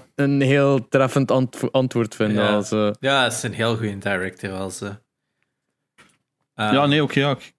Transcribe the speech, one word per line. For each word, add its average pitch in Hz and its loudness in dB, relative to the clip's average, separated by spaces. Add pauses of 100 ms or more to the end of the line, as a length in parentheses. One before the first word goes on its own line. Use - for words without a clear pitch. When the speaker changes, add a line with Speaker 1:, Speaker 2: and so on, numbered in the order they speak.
(140)
Speaker 1:
een 139 0
heel 139 2
treffend 131 2
antwo-, 131 0
antwoord 123 0
vind. 107 0
Speaker 2:
Ja. 104 2
Speaker 1:
Als, 104 -2
eh, 107 0 (100)
Speaker 2:
Ja, 135 2
het 117 0
is - -8
een 117 -6
heel 113 0
goede 104 -6
director, 95 -4
wel, 95 -8
ze. 98 -10 (1600)
Ehm, 107 -2
Speaker 3:
Ja, 143 2
nee, 147 2
oké, 139 0
ja, 143 0
ik - -8